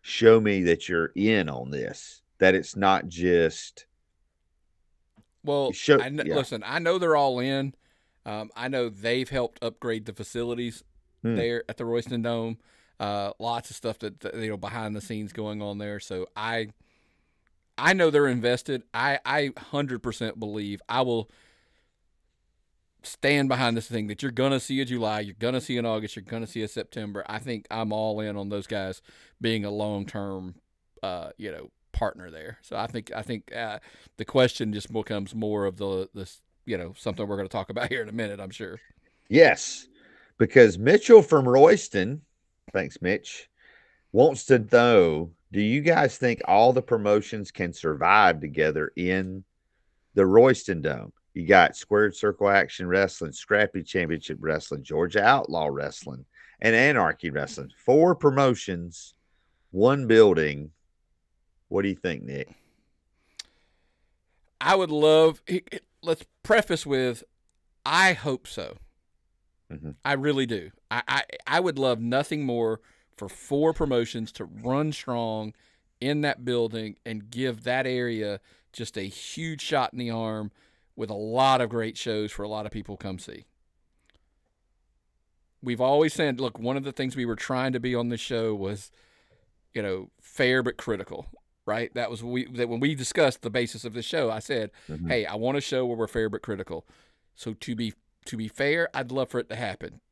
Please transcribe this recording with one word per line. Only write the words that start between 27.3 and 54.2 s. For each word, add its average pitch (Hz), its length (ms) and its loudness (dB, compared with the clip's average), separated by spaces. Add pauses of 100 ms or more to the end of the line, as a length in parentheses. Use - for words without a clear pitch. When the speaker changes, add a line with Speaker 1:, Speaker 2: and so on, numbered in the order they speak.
Speaker 2:
think 117 300 -10
I'm 110 240 -4
all 107 260 -2
in 107 160 -6
on 101 140 -8
those 101 160 -6
guys 95 360 -6 (380)
being 113 260 -2
a 104 40 -4
long-term, 101 840 -6 (480)
uh, 90 340 -8
you 101 140 -10
know, - 180 -14 (220)
partner 90 400 -4
there. 78 300 -16
So - 140 -12
I 110 120 -4
think, 117 280 -10
I 110 60 -8
think, 113 340 -10
uh, 113 240 -8 (380)
the 113 80 -8
question 120 480 2
just 104 180 -10
becomes 104 440 -6
more 107 300 -4
of 92 120 -4
the, 98 360 -6
the, 95 180 -14 (340)
you 110 120 -6
know, 87 200 -10
something 104 300 -6
we're 101 100 -4
gonna 98 120 -6
talk 98 200 -8
about 117 200 -6
<laughs> - 0 -
here 120 120 -4
in 107 80 -8
a 104 40 -12
minute, 104 260 -6
I'm 95 120 -12
sure. 98 280 -12 (500)
Speaker 1:
Yes, - 580 6 (520)
because 110 400 8
Mitchell 208 420 10
from 143 260 4
Royston, 135 760 6 (520)
thanks, 85 300 -4
Mitch, - 460 -4 (640)
wants 131 320 6
to 131 120 8 (140)
know, 92 580 8 (220)
do 101 100 0
you 117 200 0
guys 151 360 2
think 120 300 -2
all 113 260 6
the 127 80 2
promotions 104 680 -2
can 87 200 -4
survive 85 680 4
together 76 540 -2
in 92 480 -4 (720)
the 98 100 6
Royston 101 560 6
Dome? 62 320 -6 (200)
You 87 120 -8
got 90 300 8
Squared 104 400 0
Circle 101 340 -2
Action 95 380 0
Wrestling, 92 460 0
Scrappy 101 500 0
Championship 82 560 -4